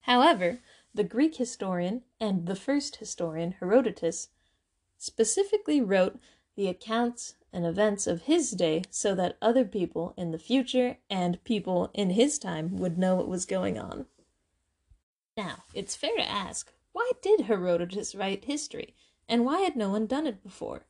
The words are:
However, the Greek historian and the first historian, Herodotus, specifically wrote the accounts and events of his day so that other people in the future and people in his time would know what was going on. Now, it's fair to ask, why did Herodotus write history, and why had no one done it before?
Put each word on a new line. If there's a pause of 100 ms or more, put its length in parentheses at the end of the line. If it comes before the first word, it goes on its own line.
However, (340)
the
Greek
historian (160)
and
the
first
historian,
Herodotus, (680)
specifically
wrote (340)
the
accounts (180)
and
events
of
his
day
so
that
other
people
in
the
future (120)
and
people
in
his
time
would
know
what
was
going
on. (1300)
Now, (100)
it's
fair
to
ask, (200)
why (100)
did
Herodotus
write
history, (340)
and
why
had
no
one
done
it
before?